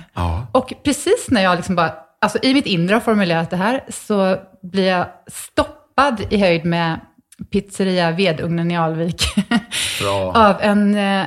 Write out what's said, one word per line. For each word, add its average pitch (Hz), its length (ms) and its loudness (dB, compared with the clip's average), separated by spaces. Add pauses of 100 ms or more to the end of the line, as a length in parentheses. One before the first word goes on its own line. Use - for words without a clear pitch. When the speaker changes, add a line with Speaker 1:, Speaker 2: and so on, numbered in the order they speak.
(140)
Speaker 1:
Ja. 87 380 -2
Speaker 2:
Och 262 200 0 (120)
precis 359 460 0
när 220 120 4
jag 180 140 4
liksom 175 200 -4
bara, 165 180 0 (260)
alltså - 220 0
i 262 120 2
mitt 285 120 2
inre 180 280 2
har 233 60 2
formulerat 170 500 0
det 180 60 -4
här, 214 320 0
så 190 480 0 (260)
blir 190 260 -2
jag 185 180 0 (200)
stoppad - 920 -2 (100)
i 214 100 2
höjd 170 240 4
med 170 360 0 (520)
pizzeria 190 580 0
Vedugnen 170 600 0
i 175 60 -2
Alvik 165 460 -2 (420)
<laughs> - 360 -6
Speaker 1:
Bra. 98 320 -2 (160)
Speaker 2:
av 190 120 4
en, 208 340 2
eh, 196 320 0